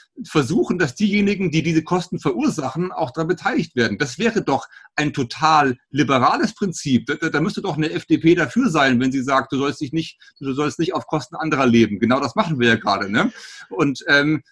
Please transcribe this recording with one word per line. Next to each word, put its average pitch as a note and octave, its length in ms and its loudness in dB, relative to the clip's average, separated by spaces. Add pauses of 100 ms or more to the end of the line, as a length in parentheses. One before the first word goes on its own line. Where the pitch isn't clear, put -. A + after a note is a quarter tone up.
(240)
versuchen, D#3+ 540 0
dass D3+ 160 -2
diejenigen, G3+ 560 0
die D#3 120 0
diese D#3+ 200 0
Kosten F3 360 -4
verursachen, D#3+ 720 -2
auch D3+ 180 -4
daran D#3+ 180 -4
beteiligt G3 480 -2
werden. A2 220 0
Das C#3 200 -4
wäre A3 240 0
doch C#3 240 -2 (280)
ein D3 180 -2
total C#3+ 640 2 (140)
liberales C#3 640 2
Prinzip. C#3 520 -2
Da, D3 80 -4
da, D#3+ 140 -4
da D3 120 -2
müsste G3+ 220 -2
doch E3+ 140 -4
eine D#3 140 -2
F E3+ 160 -6
D D#3+ 120 2
P E3 160 4
dafür F3+ 360 0
sein, C3+ 300 4
wenn C3 120 0
sie C3+ 100 -2
sagt, C3 300 0
du C3+ 60 0
sollst C#3 220 -2
dich C#3 120 -8
nicht, D#3+ 260 -6 (220)
du C3+ 140 -4
sollst D3 240 -2
nicht E3+ 160 -2
auf C3+ 120 -6
Kosten - 300 -6
anderer D3 300 0
leben. A2+ 320 4
Genau B2+ 220 2
das C#3 140 -4
machen E3+ 240 0
wir A#2 100 4
ja A2+ 80 6
gerade, G2 340 -2
ne? E3 220 0 (360)
Und, D3 400 -2
ähm, C#3+ 440 2